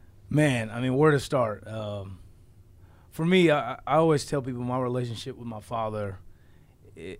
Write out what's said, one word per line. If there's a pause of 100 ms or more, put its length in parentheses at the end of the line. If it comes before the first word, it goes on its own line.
(300)
Man,
I
mean,
where
to
start?
Um, (920)
for
me,
I, (140)
I
always
tell
people
my
relationship
with
my
father, (800)
i-,